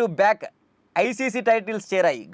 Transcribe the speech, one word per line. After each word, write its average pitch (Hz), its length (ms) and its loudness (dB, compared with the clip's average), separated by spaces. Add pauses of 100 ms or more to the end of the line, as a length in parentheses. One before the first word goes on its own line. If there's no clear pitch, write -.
to 214 140 0
back 202 320 2 (520)
ఐసీసీ 247 420 -2
టైటిల్స్ 220 540 0
చేరాయి. 160 400 0